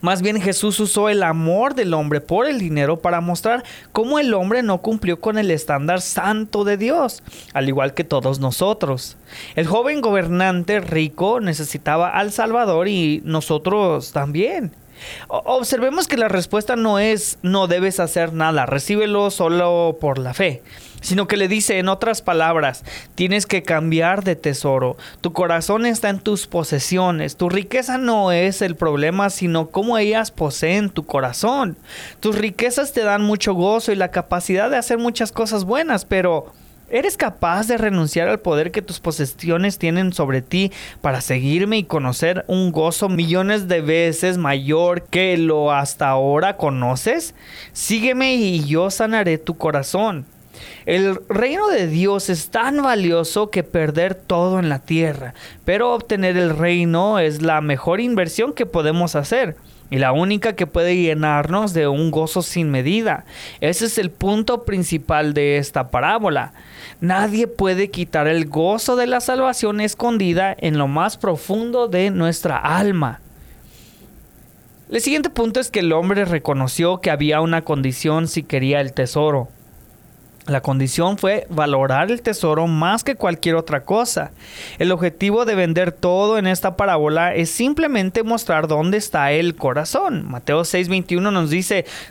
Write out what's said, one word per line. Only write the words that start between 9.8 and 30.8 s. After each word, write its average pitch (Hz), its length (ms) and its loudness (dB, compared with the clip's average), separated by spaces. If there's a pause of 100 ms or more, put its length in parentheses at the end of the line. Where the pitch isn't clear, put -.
gobernante 185 800 2
rico 170 580 0
necesitaba 156 720 -2
al 202 240 -2
Salvador 220 560 0
y 165 380 0
nosotros 160 840 0
también. 170 600 -2 (560)
O-, - 160 -4
observemos 262 640 0
que - 80 -2
la 226 120 2
respuesta 208 480 -2
no 220 220 2
es, 214 440 0
"No 190 240 2
debes 180 340 0
hacer 165 320 0
nada, 160 320 2
recíbelo 202 680 0
solo 170 680 2
por 139 180 0
la 127 140 -6
fe", 139 300 -2 (380)
sino 185 260 0
que 208 100 0
le 196 120 2
dice, 202 300 0
en 185 100 0
otras 208 340 0
palabras, 160 640 0 (300)
"Tienes 196 300 0
que 190 200 -2
cambiar 165 600 0
de 180 120 0
tesoro. 131 600 -2 (240)
Tu 170 140 -4
corazón 180 500 0
está 226 240 0
en 196 120 -2
tus 208 260 -2
posesiones. 165 880 -2
Tu 175 140 0
riqueza 233 480 -2
no 220 340 2
es 185 300 0
el 175 140 -2
problema, 165 520 0
sino 165 380 -2
cómo 220 320 0
ellas 214 320 0
poseen 170 580 -2